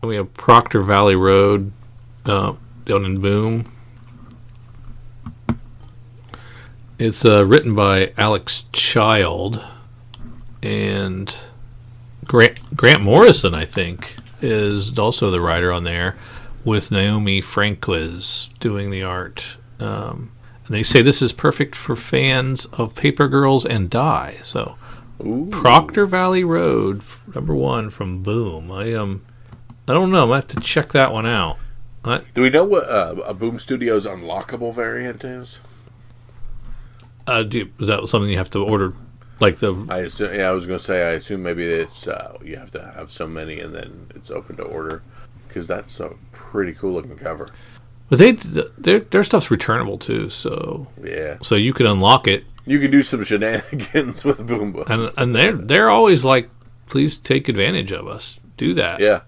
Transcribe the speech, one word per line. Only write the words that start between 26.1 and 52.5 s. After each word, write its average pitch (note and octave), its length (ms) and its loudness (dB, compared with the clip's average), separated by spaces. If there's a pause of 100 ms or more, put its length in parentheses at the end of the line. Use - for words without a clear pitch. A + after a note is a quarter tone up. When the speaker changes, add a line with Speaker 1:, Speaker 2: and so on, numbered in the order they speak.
Speaker 1:
Road, B2+ 560 0
f-, - 200 -20 (140)
number D#3 200 -4
one G#2+ 360 -2
from F#2+ 320 -8
Boom. F#2+ 480 -4
I, G2+ 240 -6
um, G2 280 -6 (680)
I B2 40 0
don't F#3 200 2
know. F3+ 100 6
I B2 40 4
might A#2 100 2
have C3+ 120 -2
to A#2+ 120 -8
check - 320 -2
that C3+ 200 4
one A2 140 -4
out. G2 320 -2 (460)
I A#2+ 160 -2 (140)
Speaker 2:
Do A#2+ 80 2
we C3 80 6
know D3+ 120 6
what, G3 260 2
uh, F#2 280 0 (100)
a G#2 80 -8
Boom A2+ 240 -6
Studios A#2 480 -2
unlockable F#2+ 640 -8
variant A#2 520 -6
is? B2+ 340 -14 (1700)
Speaker 1:
Uh, A#2+ 160 0
do, G#2+ 260 -4 (120)
is G2+ 80 -2
that G2 200 -2
something G#2 220 0
you F2 80 0
have F#2 120 -4
to G2 140 -4
order? G2 280 0 (480)
Like G2 160 4
the G2 340 -4
Speaker 2:
I F#2 80 -6
assume, F#2+ 360 -6
yeah, G2 140 0
I F#2 40 0
was F2+ 140 -4
gonna F2+ 120 -6
say, F2+ 240 -2
I E2+ 100 0
assume F#2 300 -8
maybe E2+ 220 -6
it's, E2 420 -4
uh, - 380 -10
you D2+ 120 -16
have - 160 -20
to - 220 -16
have D#2+ 160 -18
so - 160 -12
many D#2+ 320 -12
and E2 160 -14
then E2 400 -16
it's - 160 -20
open - 260 -12
to - 60 -14
order, D#2+ 400 -10 (460)
'cause F2 180 -12
that's - 320 -10
a E2 140 -12 (180)
pretty F#2+ 420 -10
cool F#2+ 200 -8
looking E2+ 240 -10
cover. E2 320 -12 (600)
Speaker 1:
But C3 120 2
they, A#3+ 140 10
th-, D#3+ 320 -6 (120)
their, G3 220 2
their G3 240 0
stuff's - 260 0
returnable A2 480 -2
too, A2 320 -6
so - 560 -8 (160)
Speaker 2:
Yeah. D#2 400 -10
Speaker 1:
so - 140 0
you A2 160 2
can A#2+ 140 2
unlock G#2 420 6
it. G2 160 0 (220)